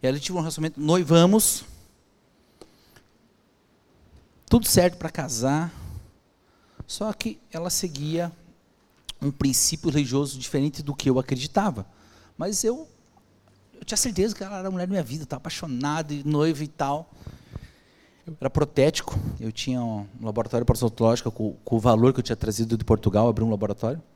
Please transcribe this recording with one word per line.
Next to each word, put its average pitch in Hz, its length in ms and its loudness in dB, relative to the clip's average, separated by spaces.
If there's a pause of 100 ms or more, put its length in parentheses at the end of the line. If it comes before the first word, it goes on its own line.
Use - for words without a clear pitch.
E 131 60 0
aí 131 60 2
eu 147 60 -4
tive 180 180 -6
um 170 40 -2
relacionamento, 156 380 -6
noivamos. 170 840 6 (2750)
Tudo 233 200 4
certo 175 300 4
pra 160 120 -8
casar. 139 640 -2 (1120)
Só 214 260 -6
que - 280 -8 (120)
ela 170 180 -6
seguia 165 600 -4 (920)
um 143 100 -2
princípio 139 580 0
religioso 139 480 0
diferente 143 460 -2
do 143 120 -6
que - 140 0
eu 127 100 6
acreditava. 139 680 -2 (520)
Mas 196 260 -4
eu, 247 240 -2 (840)
eu - 100 -20
tinha 208 140 -4
certeza 208 360 0
que - 100 -10
ela 196 160 -10
era 185 80 -6
a 190 40 -4
mulher 180 140 -2
da 185 60 -4
minha 190 120 0
vida, 135 200 -8
eu - 40 -14
tava - 120 -8
apaixonado, 151 760 -4
e 143 100 -8
noivo 151 400 2
e 147 40 -8
tal. 143 420 -4 (1160)
Eu 160 140 -14
era 131 100 -4
protético, - 680 2 (200)
eu 110 120 -6
tinha 127 300 -4
um 107 260 -6 (140)
laboratório 113 420 -2
de - 20 0
prótese 120 200 2
oncológica 113 460 2
com, 107 220 -4 (120)
com 117 100 0
o 113 40 4
valor 117 340 6
que 131 60 -2
eu 120 40 -2
tinha 113 120 -4
trazido 113 420 -2
de 110 80 -4
Portugal, 107 420 4
abri 113 160 0
um 113 60 2
laboratório. 110 520 -4 (140)